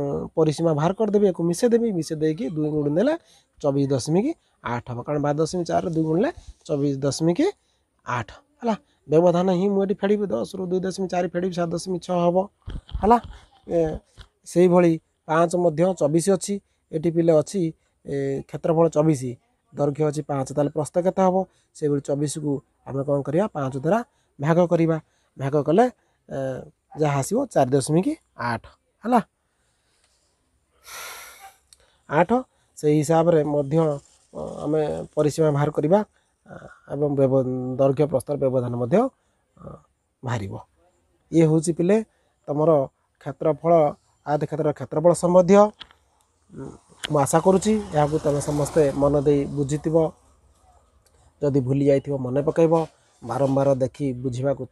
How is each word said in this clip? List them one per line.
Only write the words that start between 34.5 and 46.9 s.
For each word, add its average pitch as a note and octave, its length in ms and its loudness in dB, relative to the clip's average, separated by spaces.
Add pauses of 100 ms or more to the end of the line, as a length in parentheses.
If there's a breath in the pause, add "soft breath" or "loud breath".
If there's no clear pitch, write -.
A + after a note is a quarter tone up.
ଆମେ D#3 400 -2 (120)
ପରିସୀମା D3+ 360 0
ବାହାର D3 200 0
କରିବା, E3 340 2 (420)
ଆ, D#3 80 -20 (360)
ଏବଂ C#3+ 240 -2
ବ୍ୟବ-, B2+ 600 0
ଦୈର୍ଘ୍ୟ C#3 300 2
ପ୍ରସ୍ତର C#3 300 -4
ବ୍ୟବଧାନ B2+ 380 -2
ମଧ୍ୟ, B2 220 -2 (600)
ଅ, - 200 -20 (480)
ବାହାରିବ। A2 300 -6 (800)
ଇଏ D#3+ 140 4
ହେଉଛି D#3+ 260 2
ପିଲେ G3 320 2 (420)
ତମର D3+ 240 0 (500)
କ୍ଷେତ୍ରଫଳ, D#3 520 -2 (540)
ଆୟତ D3+ 180 -2
କ୍ଷେତ୍ରର D3+ 280 -4
କ୍ଷେତ୍ରଫଳ D3+ 400 0
ସମ୍ବନ୍ଧୀୟ। F3+ 460 4
ଉଁ, - 1120 -4 (400)